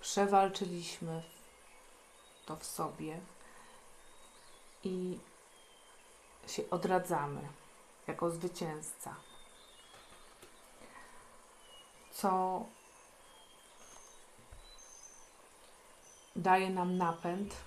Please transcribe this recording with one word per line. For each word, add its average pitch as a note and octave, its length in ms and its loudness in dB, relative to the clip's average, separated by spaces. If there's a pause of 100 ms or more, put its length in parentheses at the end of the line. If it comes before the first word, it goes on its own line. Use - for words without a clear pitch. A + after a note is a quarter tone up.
przewalczyliśmy F#3 1200 4 (1200)
to D#3 100 -6
w D#3+ 80 -12
sobie D#3 560 -4 (1600)
i F#3 340 -2 (1300)
się - 240 -2
odradzamy E3 800 2 (580)
jako E3 240 0
zwycięzca. E3 840 -4 (3000)
Co F#3 520 4 (3750)
daje F#3+ 340 8
nam F3+ 260 4
napęd F3 600 2 (100)